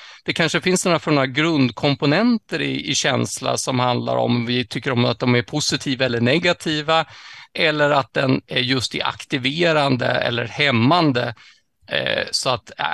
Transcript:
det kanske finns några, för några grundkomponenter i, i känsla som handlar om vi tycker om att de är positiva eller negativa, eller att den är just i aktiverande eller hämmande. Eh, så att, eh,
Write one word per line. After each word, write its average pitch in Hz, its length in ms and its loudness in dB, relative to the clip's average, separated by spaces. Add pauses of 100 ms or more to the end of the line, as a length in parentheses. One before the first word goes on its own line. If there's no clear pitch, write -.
(240)
det - 80 -6
kanske 165 280 0
finns 185 240 0
några, 170 140 2
för 165 120 -4
några 143 160 2
grundkomponenter 151 1400 0
i, 135 280 -6
i 139 40 0
känsla 127 640 -2
som 127 240 -2
handlar 120 360 0
om 120 300 0
vi 123 200 -2
tycker 139 260 -6
om 120 120 2
att 123 140 0
de 123 160 2
är 120 80 2
positiva 139 640 -2
eller 120 160 0
negativa, 160 840 0 (500)
eller 151 360 2
att 143 240 0
den 135 320 0
är - 140 -2
just 127 340 -2
i - 80 -2
aktiverande 139 1040 0
eller 120 380 0
hämmande. 127 920 2 (560)
Eh, - 400 -2
så - 200 -2
att, - 280 -4
eh, - 160 -2